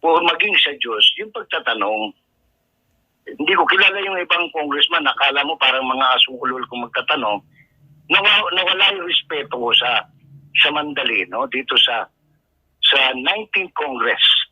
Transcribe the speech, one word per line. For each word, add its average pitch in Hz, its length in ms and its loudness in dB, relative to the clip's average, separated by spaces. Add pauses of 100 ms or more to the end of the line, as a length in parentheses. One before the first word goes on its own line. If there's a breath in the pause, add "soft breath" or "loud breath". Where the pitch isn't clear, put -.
o - 20 4 (140)
maging 175 400 0
sa 143 160 0
Diyos 117 240 -4 (160)
yung - 160 -10
pagtatanong? 107 800 -4 (1080)
Hindi 165 340 -2
ko 175 80 4
kilala 190 400 4
yung 190 160 -4
ibang 170 320 -2
congressman. 147 560 0
Akala 139 380 0
mo 160 100 -4
parang 131 320 0
mga 127 320 2
asong 131 160 2
ulol 127 320 -4
kung 123 160 -8
magtatanong. 117 560 -2 (720 soft breath)
Nawa-, - 400 2
nawala 190 460 0
yung 175 100 -6
respeto - 480 -4
ko 120 160 -2
sa, 120 320 2 (540)
sa 147 160 4
Mandalay, 143 560 -2
no? 123 180 -4
Dito 127 320 -2
sa, 117 240 0 (800)
sa 139 160 2 (160)
nineteenth 185 640 -4
Congress. 123 480 0 (260)